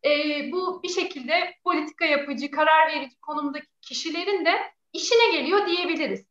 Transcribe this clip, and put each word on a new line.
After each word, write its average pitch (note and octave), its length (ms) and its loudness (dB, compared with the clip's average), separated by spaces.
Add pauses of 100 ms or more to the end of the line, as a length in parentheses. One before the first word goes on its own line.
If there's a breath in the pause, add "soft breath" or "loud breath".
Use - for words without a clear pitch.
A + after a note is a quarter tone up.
e, D4 60 4 (400)
bu F#4 320 -4
bir F4+ 60 -6
şekilde D4 440 -4 (300)
politika D#4 420 -2
yapıcı, C#4+ 460 -2
karar D#4 360 6
verici C#4+ 320 -6
konumdaki D4 480 -8 (140)
kişilerin E4+ 640 -4
de E4 80 4 (400)
işine A#4 380 4
geliyor E4+ 360 2
diyebiliriz. D#4+ 640 -2